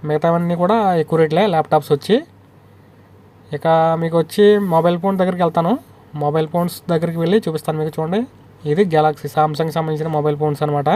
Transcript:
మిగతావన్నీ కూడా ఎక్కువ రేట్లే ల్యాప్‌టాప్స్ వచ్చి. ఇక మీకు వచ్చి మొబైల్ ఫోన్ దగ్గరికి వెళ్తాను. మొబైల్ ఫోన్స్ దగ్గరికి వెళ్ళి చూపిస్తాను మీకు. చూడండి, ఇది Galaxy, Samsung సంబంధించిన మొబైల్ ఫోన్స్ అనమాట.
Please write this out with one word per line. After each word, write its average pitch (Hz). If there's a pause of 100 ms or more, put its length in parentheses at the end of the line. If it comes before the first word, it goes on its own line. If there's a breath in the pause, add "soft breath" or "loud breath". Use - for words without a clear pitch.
మిగతావన్నీ 170
కూడా 196 (260)
ఎక్కువ 160
రేట్లే 160 (100)
ల్యాప్‌టాప్స్ 151
వచ్చి. 190 (1400)
ఇక 143 (360)
మీకు 165
వచ్చి 208 (300)
మొబైల్ 175
ఫోన్ 196
దగ్గరికి 180
వెళ్తాను. 170 (500)
మొబైల్ 156
ఫోన్స్ 175 (160)
దగ్గరికి 165
వెళ్ళి 202
చూపిస్తాను 156
మీకు. 156
చూడండి, 170 (520)
ఇది 180 (120)
Galaxy, 151
Samsung 156
సంబంధించిన 156 (100)
మొబైల్ 147
ఫోన్స్ 151
అనమాట. 147